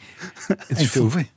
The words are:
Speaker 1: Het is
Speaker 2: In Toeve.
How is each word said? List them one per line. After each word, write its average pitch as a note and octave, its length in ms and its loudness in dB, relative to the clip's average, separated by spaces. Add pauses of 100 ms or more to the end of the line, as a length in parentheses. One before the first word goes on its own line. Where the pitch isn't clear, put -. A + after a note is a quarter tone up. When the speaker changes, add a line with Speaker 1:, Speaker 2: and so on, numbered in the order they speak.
(460)
Speaker 1:
Het - 220 -2
is B2+ 140 -2
Speaker 2:
In C3+ 60 4 (120)
Toeve. B2 260 2 (100)